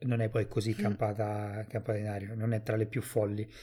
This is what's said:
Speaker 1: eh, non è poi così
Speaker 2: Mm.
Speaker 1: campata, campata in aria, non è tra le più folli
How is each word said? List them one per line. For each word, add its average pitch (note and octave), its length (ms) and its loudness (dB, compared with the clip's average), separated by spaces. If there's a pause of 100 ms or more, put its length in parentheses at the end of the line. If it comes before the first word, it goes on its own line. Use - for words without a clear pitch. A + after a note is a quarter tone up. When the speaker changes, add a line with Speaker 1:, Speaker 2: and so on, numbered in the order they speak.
Speaker 1:
eh, C3 60 -4
non A#2+ 140 2
è A2 80 4
poi A2 200 2
così A2 280 0
Speaker 2:
Mm. - 60 0
Speaker 1:
campata, G#2 840 0
campata G#2+ 300 -2
in G#2+ 100 -2
aria, G2+ 260 -4
non A2+ 180 2
è A2 100 2
tra A2 140 0
le A2 100 2
più A2 160 -2
folli G#2+ 460 0 (140)